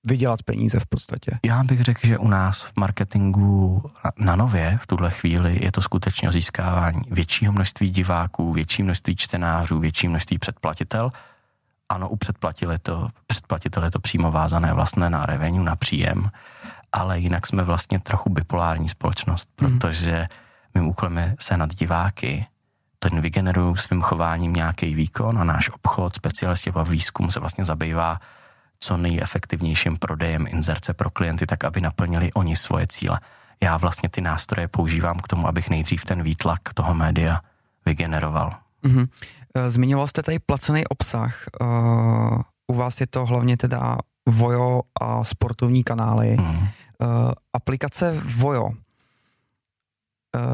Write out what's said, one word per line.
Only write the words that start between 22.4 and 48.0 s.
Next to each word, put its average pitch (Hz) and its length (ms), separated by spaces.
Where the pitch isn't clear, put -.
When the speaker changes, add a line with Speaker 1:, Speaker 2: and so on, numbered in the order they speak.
Speaker 2:
ten 82 220
vygenerují 90 560
svým 90 240
chováním 85 520
nějaký 82 420
výkon 107 440
a 87 60
náš 82 260
obchod, - 440
specialisti 87 600
a 80 80
výzkum 85 480
se - 100
vlastně 80 240
zabývá 80 560
co - 160
nejefektivnějším 85 1000
prodejem 80 520
inzerce 80 460
pro 82 160
klienty, 85 360
tak - 180
aby 85 160
naplnili 87 520
oni 85 240
svoje 87 300
cíle. - 340
Já 82 160
vlastně 85 320
ty - 120
nástroje 85 480
používám 85 500
k - 100
tomu, 82 200
abych 85 220
nejdřív 80 340
ten 87 180
výtlak 80 380
toho 82 200
média 82 460
vygeneroval. 78 680
Speaker 1:
Mhm. 127 240
Eh, 123 160
zmiňoval 135 360
jste 151 160
tady 160 160
placený 151 480
obsah. 117 500
Eh, 123 40
u 123 80
vás 123 260
je 131 60
to 127 200
hlavně 120 300
teda 123 400
Vojo 120 520
a 117 240
sportovní 120 600
kanály. 113 520
Speaker 2:
Mhm. 85 320
Speaker 1:
Eh, 120 300
aplikace 147 720